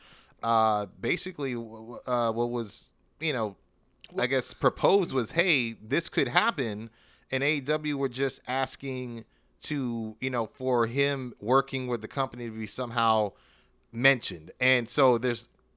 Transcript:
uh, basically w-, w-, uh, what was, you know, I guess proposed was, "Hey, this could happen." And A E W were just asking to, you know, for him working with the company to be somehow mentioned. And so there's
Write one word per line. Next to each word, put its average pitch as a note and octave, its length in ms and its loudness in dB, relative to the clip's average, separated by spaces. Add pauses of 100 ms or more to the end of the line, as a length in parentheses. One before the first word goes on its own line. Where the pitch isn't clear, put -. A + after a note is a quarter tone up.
(440)
uh, A2 420 4 (160)
basically D3+ 540 -4
w-, A2+ 220 -10
w-, A2+ 300 -14
uh, A#2+ 240 2
what A#2 200 0
was, A#2 380 -6 (300)
you D#3 140 -2
know, A2 240 -2 (600)
I B2 100 2
guess B2+ 260 0
proposed E3 600 4
was, B2 180 0
"Hey, C#3+ 420 2 (120)
this C#3+ 220 0
could C#3+ 220 2
happen." B2+ 600 0 (420)
And C3 120 0
A D3+ 120 2
E D3 40 -2
W D3 380 -2
were C3+ 100 0
just B2+ 400 -2
asking B2+ 800 -6 (380)
to, A#2 580 -4
you C3 80 -4
know, A#2+ 160 -2
for B2 400 2
him C3+ 560 -2
working B2+ 460 2
with A#2+ 140 -2
the G#2 60 -8
company B2+ 380 -6
to A#2 60 -8
be A2 160 -6
somehow A2+ 640 0 (600)
mentioned. A2+ 680 0
And B2+ 280 2
so B2+ 300 6
there's A#2+ 320 -2 (280)